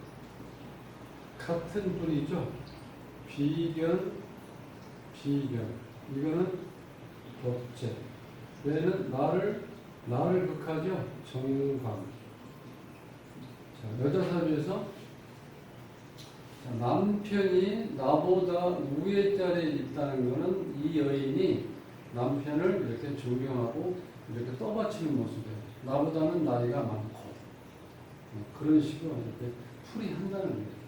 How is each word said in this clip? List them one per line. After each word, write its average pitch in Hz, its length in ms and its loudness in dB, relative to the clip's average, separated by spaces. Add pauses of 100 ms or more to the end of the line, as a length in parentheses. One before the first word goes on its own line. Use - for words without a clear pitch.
(1400)
같은 175 600 0
분이죠. 156 520 2 (760)
비견, 165 840 2 (1000)
비견. 123 520 0 (500)
이거는 160 440 2 (840)
법제. 123 520 -2 (720)
얘는 160 440 2
나를, 175 520 4 (440)
나를 160 400 4
극하죠. 156 580 0 (260)
정관. 127 760 0 (1800)
자, 113 240 -2
여자 180 240 4
사주에서 165 560 2 (1800)
자, 123 140 -6
남편이 196 1160 4
나보다 180 720 6
우회 180 720 4
자리에 170 340 4
있다는 131 580 2
거는 160 540 0
이 156 160 4
여인이 139 640 4 (480)
남편을 147 760 2
이렇게 117 260 -2
존경하고 131 800 0 (380)
이렇게 120 240 -4
떠받치는 202 600 0
모습이에요. - 400 -2 (280)
나보다는 156 580 4
나이가 120 380 4
많고. 107 380 -2 (1160)
네, 107 60 -6 (160)
그런 151 240 8
식으로 156 320 -2
이렇게 117 420 -4 (300)
풀이한다는 190 640 -2
거예요. - 380 -4